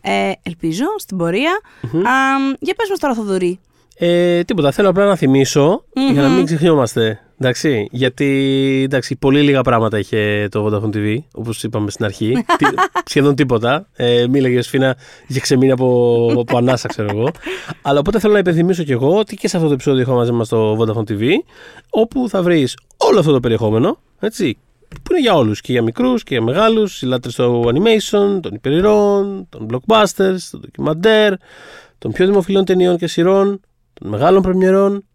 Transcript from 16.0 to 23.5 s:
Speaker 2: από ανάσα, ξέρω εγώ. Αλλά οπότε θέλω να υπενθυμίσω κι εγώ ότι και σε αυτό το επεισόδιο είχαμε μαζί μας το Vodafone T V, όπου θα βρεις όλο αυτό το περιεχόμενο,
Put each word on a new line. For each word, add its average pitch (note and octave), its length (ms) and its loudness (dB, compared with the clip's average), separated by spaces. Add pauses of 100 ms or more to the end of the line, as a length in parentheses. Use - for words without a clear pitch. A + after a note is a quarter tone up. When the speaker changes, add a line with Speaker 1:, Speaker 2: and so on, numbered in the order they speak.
Speaker 2:
από A#2+ 200 -2
ανάσα, A#2+ 300 0
ξέρω G#2+ 240 -6
εγώ. A2 200 -2 (500)
Αλλά C#3+ 180 0
οπότε G3+ 200 0
θέλω G#3 140 2
να G#3 60 4
υπενθυμίσω F3 440 0
κι C#3+ 80 -4
εγώ C3+ 260 0
ότι G#3+ 180 -4
και G3 120 -6
σε F#3 80 -2
αυτό E3 120 0
το D3 60 2
επεισόδιο C3 280 0
είχαμε B2+ 160 0
μαζί A#2+ 140 0
μας A#2 160 -2
το A2 320 0
Vodafone A2 300 -2
T G2+ 100 -4
V, A2+ 100 0 (600)
όπου A3+ 400 -2
θα F#3+ 120 -2
βρεις E3+ 360 0 (200)
όλο G4 220 2
αυτό D#3 120 2
το C3+ 80 4
περιεχόμενο, A2+ 600 0 (200)